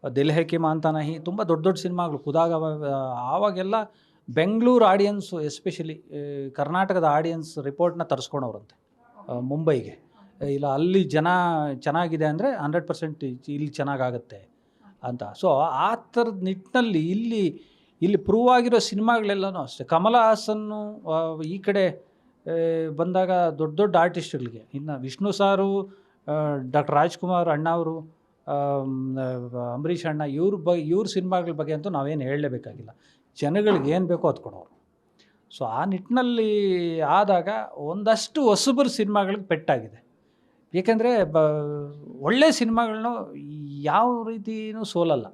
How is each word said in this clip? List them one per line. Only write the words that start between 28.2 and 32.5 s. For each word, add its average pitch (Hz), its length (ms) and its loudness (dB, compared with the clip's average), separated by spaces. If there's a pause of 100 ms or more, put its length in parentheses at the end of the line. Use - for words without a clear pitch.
ಆಮ್, 135 680 -2 (560)
ಅಂಬರೀಷ್ 160 320 -4
ಅಣ್ಣ, 151 140 -4
ಇವ್ರ 156 340 -2
ಬ-, 175 200 0
ಇವ್ರ 175 320 0
ಸಿನಿಮಾಗಳ 180 460 -2
ಬಗ್ಗೆ 151 200 -4
ಅಂತೂ 156 180 -4
ನಾವೇನು 147 320 -4
ಹೇಳಲೇಬೇಕಾಗಿಲ್ಲ, 127 680 -6 (500)